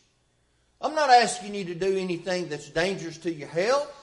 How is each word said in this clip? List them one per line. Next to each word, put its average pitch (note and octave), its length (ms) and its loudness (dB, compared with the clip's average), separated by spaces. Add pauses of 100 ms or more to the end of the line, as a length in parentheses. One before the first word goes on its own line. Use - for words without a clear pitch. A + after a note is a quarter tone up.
(800)
I'm C#4+ 140 -4
not D4+ 160 4
asking G#3 440 6
you G3+ 120 -4
to F3 80 -6
do F#3+ 220 0
anything F3+ 520 -4
that's D3 200 -10
dangerous E3 500 -4
to F3 140 -4
your C#3+ 160 -12
health, A3+ 420 0 (120)